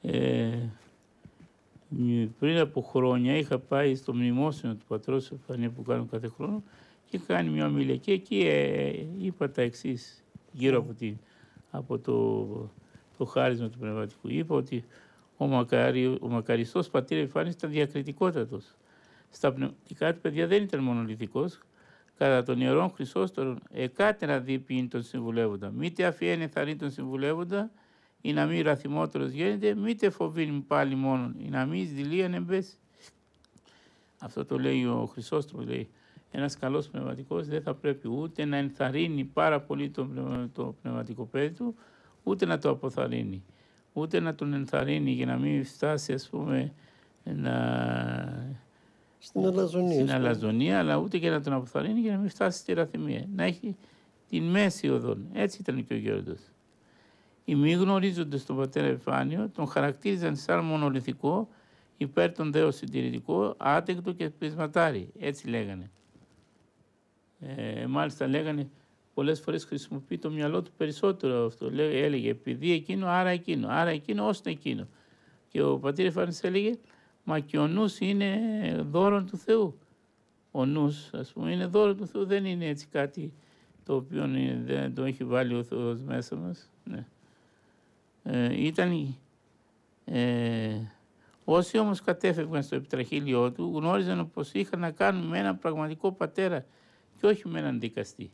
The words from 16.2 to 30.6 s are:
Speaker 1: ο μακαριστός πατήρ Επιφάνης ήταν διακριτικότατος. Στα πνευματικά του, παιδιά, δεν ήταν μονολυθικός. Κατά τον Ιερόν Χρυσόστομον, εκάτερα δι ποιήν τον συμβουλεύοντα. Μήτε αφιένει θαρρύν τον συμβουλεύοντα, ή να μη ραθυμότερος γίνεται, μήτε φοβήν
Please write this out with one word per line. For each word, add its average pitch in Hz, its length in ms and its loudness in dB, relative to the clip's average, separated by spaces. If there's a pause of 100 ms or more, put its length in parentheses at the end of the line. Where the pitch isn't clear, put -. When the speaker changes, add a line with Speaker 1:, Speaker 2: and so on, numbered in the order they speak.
Speaker 1:
ο - 80 -6
μακαριστός 117 600 0
πατήρ 143 280 0
Επιφάνης 156 360 0
ήταν 156 160 -6
διακριτικότατος. 143 960 0 (680)
Στα 139 180 2
πνευματικά 135 640 -2
του, 165 60 -14
παιδιά, 160 260 0
δεν 196 160 4
ήταν 165 200 -2
μονολυθικός. 117 800 -2 (580)
Κατά 131 240 4
τον 120 180 0
Ιερόν 143 300 4
Χρυσόστομον, 143 680 -2 (120)
εκάτερα 147 680 2
δι 131 180 -2
ποιήν 127 300 -2
τον 120 140 -4
συμβουλεύοντα. 113 680 -2
Μήτε 165 340 -2
αφιένει 170 420 0
θαρρύν 151 320 -4
τον 147 120 -4
συμβουλεύοντα, 151 800 -2 (500)
ή 147 120 -2
να 147 140 2
μη 165 140 0
ραθυμότερος 143 680 0
γίνεται, 202 440 0
μήτε 208 360 2
φοβήν 156 560 -2